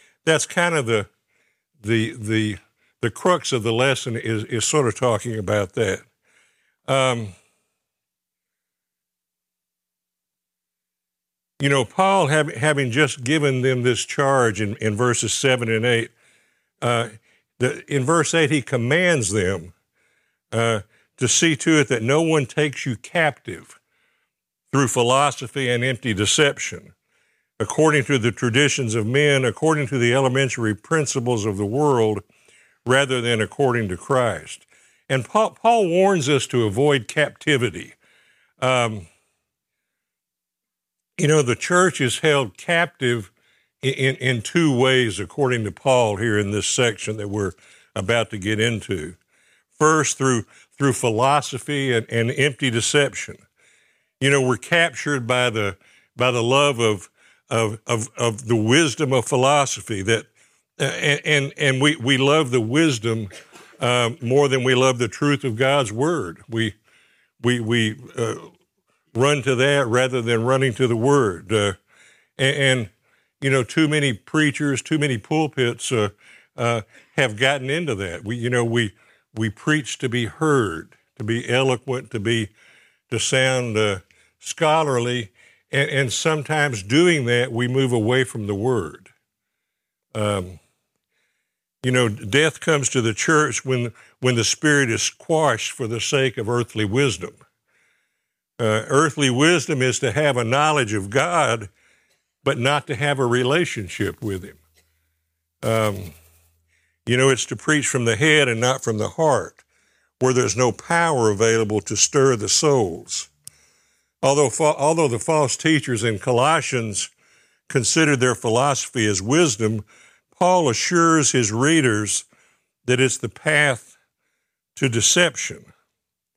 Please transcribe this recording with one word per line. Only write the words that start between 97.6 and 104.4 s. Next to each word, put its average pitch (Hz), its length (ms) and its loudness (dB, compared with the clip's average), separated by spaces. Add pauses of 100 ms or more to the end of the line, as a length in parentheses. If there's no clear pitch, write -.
Uh, 107 300 0
earthly 143 400 2
wisdom 143 540 2
is 127 160 0
to 120 140 -2
have 143 260 0
a 120 60 -2
knowledge 135 500 0
of 98 160 -6
God, 131 580 0 (760)
but 139 140 0
not 139 300 0
to 143 80 -6
have 143 240 -2
a 131 80 0
relationship 120 960 -2
with 95 220 -6